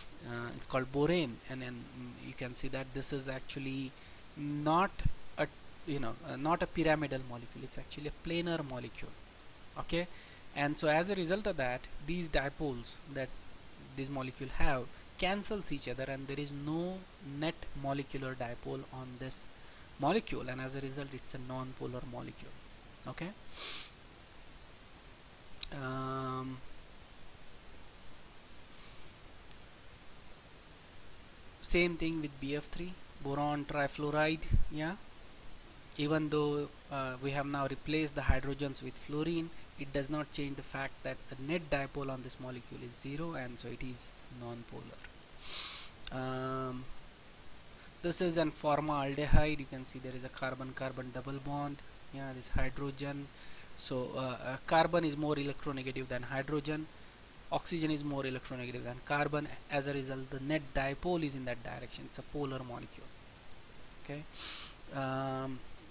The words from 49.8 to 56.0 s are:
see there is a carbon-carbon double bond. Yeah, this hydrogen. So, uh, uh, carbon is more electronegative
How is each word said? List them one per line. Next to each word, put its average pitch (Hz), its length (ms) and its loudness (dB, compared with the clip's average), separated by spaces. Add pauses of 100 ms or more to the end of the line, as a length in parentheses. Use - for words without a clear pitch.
see - 120 -8
there 127 180 -6
is 127 80 -6
a 131 60 -6
carbon-carbon 131 840 -2
double 135 280 -2
bond. 143 340 0 (360)
Yeah, 135 220 -4
this 120 140 -8
hydrogen. 139 800 2 (480)
So, - 400 -2
uh, - 40 -2
uh, 127 380 -2 (100)
carbon 165 360 8
is 147 140 2
more 151 180 4
electronegative 135 720 0